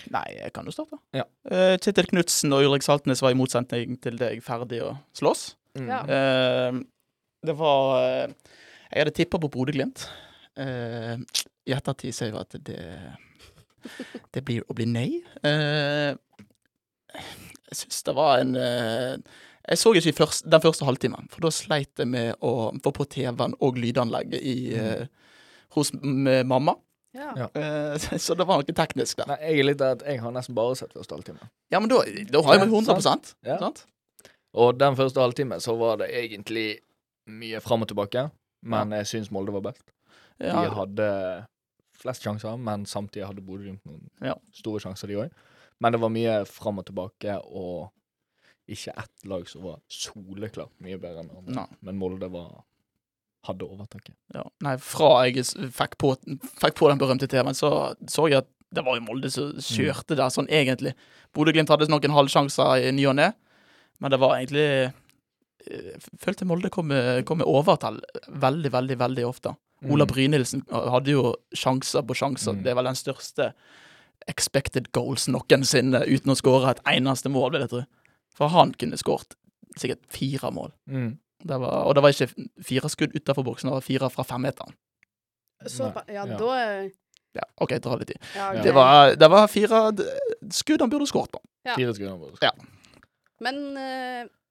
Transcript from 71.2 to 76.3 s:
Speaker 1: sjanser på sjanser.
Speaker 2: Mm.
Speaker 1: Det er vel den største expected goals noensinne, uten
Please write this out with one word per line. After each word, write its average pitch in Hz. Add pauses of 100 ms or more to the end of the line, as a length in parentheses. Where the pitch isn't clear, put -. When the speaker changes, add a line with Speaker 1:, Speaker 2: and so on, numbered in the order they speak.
Speaker 1:
sjanser 135
på 131
sjanser. 127
Speaker 2:
Mm. 98
Speaker 1:
Det 127
er 123
vel 127
den 131
største 131 (720)
expected -
goals 127
noensinne, 127
uten 135